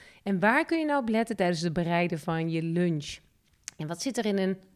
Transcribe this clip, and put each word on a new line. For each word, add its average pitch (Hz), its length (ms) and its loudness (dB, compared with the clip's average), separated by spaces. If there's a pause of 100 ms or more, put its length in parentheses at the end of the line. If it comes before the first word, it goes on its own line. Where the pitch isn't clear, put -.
(240)
En 196 160 0
waar 240 260 4
kun 330 140 0
je 311 60 0
nou 285 160 0
op 226 80 -4
letten 226 260 0
tijdens 175 260 2
het 170 120 -2
bereiden 170 460 0
van 165 300 -2
je 165 140 -2
lunch? 165 540 0 (600)
En 151 100 -6
wat 170 140 -8
zit 254 160 -2
er 220 80 0
in 202 120 2
een 190 200 2 (180)